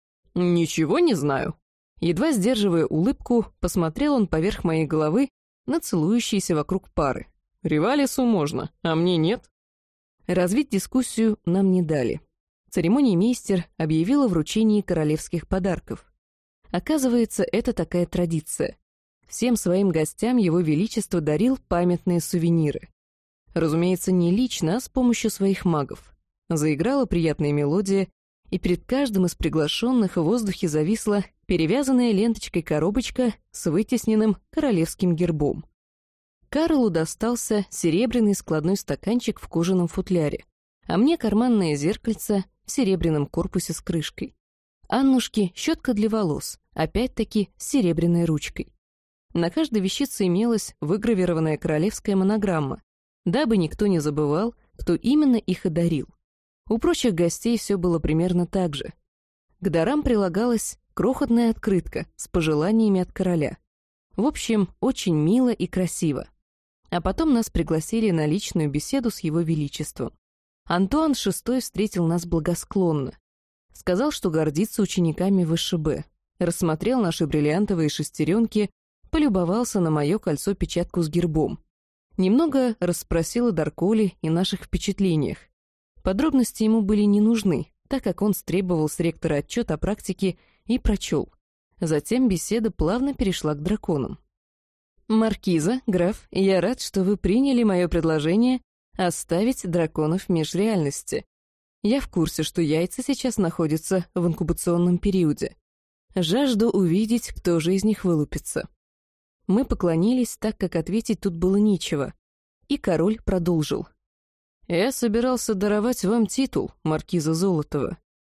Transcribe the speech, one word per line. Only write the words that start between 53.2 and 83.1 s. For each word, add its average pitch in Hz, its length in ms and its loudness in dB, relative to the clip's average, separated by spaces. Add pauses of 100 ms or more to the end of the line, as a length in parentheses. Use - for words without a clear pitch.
дабы 202 320 2
никто 180 300 0
не 180 120 2
забывал, 151 560 -2 (220)
кто - 160 -2
именно 269 440 4
их - 280 -4
одарил. 170 420 0 (640)
У 226 80 0
прочих 254 360 2
гостей 175 440 0
всё 202 200 -2
было 170 220 0
примерно 175 460 2
так 175 300 -2
же. - 180 -10 (640)
К 180 100 -2
дарам 214 340 2
прилагалась 214 760 0 (160)
крохотная 233 560 2
открытка - 560 -2 (100)
с - 120 -16
пожеланиями 185 760 2
от 180 100 -4
короля. 175 460 -2 (580)
В 220 100 0
общем, 220 440 0 (100)
очень 220 360 0
мило 226 360 4
и 190 140 -4
красиво. 170 640 -2 (640)
А 175 120 -2
потом 277 320 0
нас 226 160 0
пригласили 170 640 0
на 156 160 2
личную 156 420 0
беседу 233 400 -2
с - 120 -12
его 160 180 -2
величеством. 156 720 -4 (520)
Антуан 254 500 2
шестой 233 460 -4
встретил 185 440 -2
нас 170 220 -2
благосклонно. 165 920 -2 (560)
Сказал, 214 380 -2
что - 180 -2
гордится 156 520 -2
учениками 180 640 0
В 165 140 0
Ш - 200 -2
Б. 151 280 -4 (340)
Рассмотрел 180 640 0
наши 165 240 0
бриллиантовые 156 640 2
шестерёнки, 196 800 0 (420)
полюбовался 214 680 0
на 165 120 2
моё 151 280 2
кольцо-печатку 175 840 -2
с 156 80 -2
гербом. 156 500 0 (580)
Немного 254 600 2
расспросил 175 680 -2